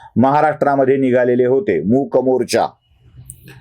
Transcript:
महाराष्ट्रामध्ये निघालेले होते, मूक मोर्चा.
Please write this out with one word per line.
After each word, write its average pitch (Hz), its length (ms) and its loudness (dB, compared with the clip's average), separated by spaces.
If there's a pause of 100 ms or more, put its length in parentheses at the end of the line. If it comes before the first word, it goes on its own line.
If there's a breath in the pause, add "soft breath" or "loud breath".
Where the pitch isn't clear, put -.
(160 loud breath)
महाराष्ट्रामध्ये 139 800 0
निघालेले 127 500 0
होते, 110 360 0
मूक 123 340 0
मोर्चा. 120 500 0 (960 loud breath)